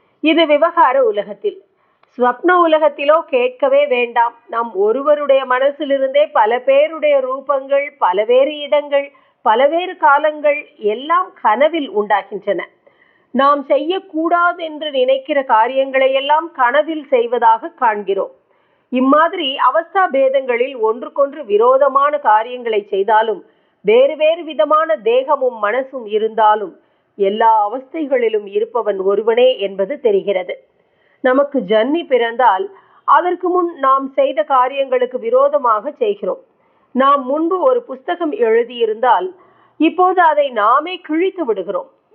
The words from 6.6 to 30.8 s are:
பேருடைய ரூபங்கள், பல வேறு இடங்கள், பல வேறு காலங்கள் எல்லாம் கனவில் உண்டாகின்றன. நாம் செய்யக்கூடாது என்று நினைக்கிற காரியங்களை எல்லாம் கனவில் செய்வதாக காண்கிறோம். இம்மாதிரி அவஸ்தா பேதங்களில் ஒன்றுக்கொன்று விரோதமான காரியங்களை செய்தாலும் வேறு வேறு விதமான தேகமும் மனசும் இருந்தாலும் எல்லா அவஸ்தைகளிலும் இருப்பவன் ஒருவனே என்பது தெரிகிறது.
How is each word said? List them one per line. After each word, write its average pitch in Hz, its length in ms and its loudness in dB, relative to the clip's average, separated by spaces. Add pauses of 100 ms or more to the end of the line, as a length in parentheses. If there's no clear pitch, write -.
பேருடைய 285 600 2
ரூபங்கள், 277 760 -2
பல 196 280 0
வேறு 262 340 2
இடங்கள், 285 500 -2 (360)
பல 233 220 4
வேறு 349 300 -2
காலங்கள் 294 680 2 (240)
எல்லாம் 302 500 -2
கனவில் 277 560 0
உண்டாகின்றன. 196 680 -4 (720)
நாம் 277 300 2
செய்யக்கூடாது 339 1000 -2
என்று 311 280 -10
நினைக்கிற 269 520 0
காரியங்களை 262 680 0
எல்லாம் 285 400 0
கனவில் 285 540 0
செய்வதாக 233 680 0
காண்கிறோம். 208 560 -2 (640)
இம்மாதிரி 302 560 2 (120)
அவஸ்தா 330 460 0
பேதங்களில் 269 720 -2
ஒன்றுக்கொன்று 277 640 -2
விரோதமான 262 760 2
காரியங்களை 226 640 0
செய்தாலும் 208 580 0 (440)
வேறு 254 320 4
வேறு 311 280 0
விதமான 311 580 0
தேகமும் 254 560 0
மனசும் 240 480 -4
இருந்தாலும் 214 680 0 (440)
எல்லா 214 320 2 (100)
அவஸ்தைகளிலும் 240 880 -4
இருப்பவன் 208 540 -4
ஒருவனே 220 460 2 (100)
என்பது 196 420 -6
தெரிகிறது. 190 540 -2 (680)